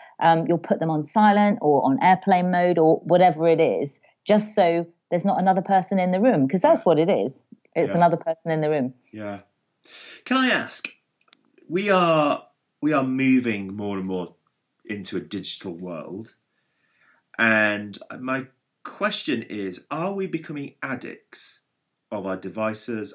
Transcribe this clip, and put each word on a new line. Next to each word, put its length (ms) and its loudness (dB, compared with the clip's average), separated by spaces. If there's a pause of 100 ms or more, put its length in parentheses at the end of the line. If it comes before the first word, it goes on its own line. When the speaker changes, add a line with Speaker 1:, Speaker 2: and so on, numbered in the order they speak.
(220)
Speaker 1:
um, 260 4
you'll 100 2
put 220 -4
them 100 -2
on 140 -2
silent 580 4
or 240 2
on 160 2
airplane 500 2
mode 260 2
or 220 6
whatever 480 4
it 140 6
is, 380 0 (260)
just 300 2
so 320 2 (220)
there's 160 -2
not 140 0
another 220 2
person 380 0
in 120 0
the 100 0
room, 260 4
'cause 140 -2
that's 200 4
Speaker 2:
Yeah. 40 -4
Speaker 1:
what 140 4
it 100 2
is. 340 -2 (320)
It's 160 0
Speaker 2:
Yeah. 60 0
Speaker 1:
another 200 4
person 340 -6
in 100 -2
the 80 0
room. 240 -2 (180)
Speaker 2:
Yeah. 280 -12 (840)
Can 120 0
I 120 2
ask, 400 -4 (800)
we 220 -2
are, 580 2 (340)
we 120 0
are 100 2
moving 720 0
more 220 -6
and 100 -6
more 280 -6 (500)
into 320 -8
a 20 -4
digital 540 -10
world. 640 -12 (1000)
And 600 0 (220)
my 280 -8 (360)
question 600 -4
is, 480 -10
are 220 -6
we 140 -6
becoming 540 -10
addicts 800 -12 (500)
of 140 -8
our 100 -4
devices, 800 -8